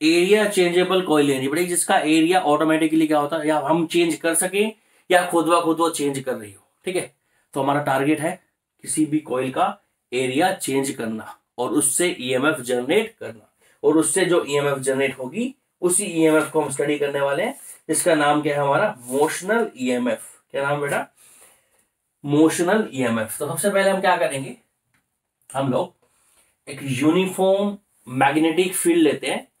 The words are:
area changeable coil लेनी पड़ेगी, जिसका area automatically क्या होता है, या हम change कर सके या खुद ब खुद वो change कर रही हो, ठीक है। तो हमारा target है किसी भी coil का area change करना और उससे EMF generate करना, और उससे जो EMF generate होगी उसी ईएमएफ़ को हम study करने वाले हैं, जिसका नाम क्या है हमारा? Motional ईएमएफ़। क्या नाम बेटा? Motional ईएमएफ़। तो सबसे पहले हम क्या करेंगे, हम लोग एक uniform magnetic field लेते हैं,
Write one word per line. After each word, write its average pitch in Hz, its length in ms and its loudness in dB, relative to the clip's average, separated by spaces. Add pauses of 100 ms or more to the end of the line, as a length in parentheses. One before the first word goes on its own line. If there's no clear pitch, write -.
area 180 440 4
changeable 180 560 2
coil 151 240 2
लेनी 135 220 0
पड़ेगी, 170 200 -2
जिसका 175 300 0
area 160 440 2
automatically 156 640 2
क्या 151 120 2
होता 151 180 -2
है, 151 120 -4
या 156 120 2
हम 156 260 0
change 170 300 0
कर 165 200 -2
सके 185 280 0 (460)
या 180 160 4
खुद 165 200 0
ब 170 160 4
खुद 160 160 0
वो 165 120 2
change 143 300 -2
कर 131 140 -6
रही 107 180 -12
हो, - 100 -20 (220)
ठीक 185 120 -4
है। 143 160 -6 (420)
तो 139 80 -2
हमारा 143 200 0
target 143 380 0
है 180 180 -4 (460)
किसी 156 220 -2
भी 147 140 -2
coil 131 320 -4
का 170 140 0 (460)
area 131 420 0
change 135 380 -2
करना 110 420 -10 (240)
और 123 140 -2
उससे 160 380 0
EMF 131 520 -2
generate 127 520 0
करना, 113 340 -16 (340)
और 147 160 4
उससे 175 260 2
जो 165 220 2
EMF 143 340 0
generate 135 380 -2
होगी 185 360 -6 (280)
उसी 180 220 0
ईएमएफ़ 160 460 2
को 156 100 -2
हम 143 100 -2
study 147 280 -2
करने 143 220 -2
वाले 143 220 -2
हैं, 254 120 -4 (340)
जिसका 160 280 0
नाम 147 260 2
क्या 147 120 -2
है 143 60 -2
हमारा? 147 400 0
Motional 151 760 -2
ईएमएफ़। 123 500 -4 (240)
क्या 139 120 -4
नाम 143 180 -2
बेटा? 175 260 -4 (1160)
Motional 160 680 2
ईएमएफ़। 113 460 -2
तो 147 100 -4
सबसे 165 220 -2
पहले 196 200 2
हम 190 100 0
क्या 190 160 2
करेंगे, 147 400 -4 (920)
हम 135 220 -2
लोग - 220 -2 (720)
एक 139 140 -14
uniform 185 920 2 (300)
magnetic 156 680 2
field 170 280 2
लेते 135 240 2
हैं, 190 200 -6 (140)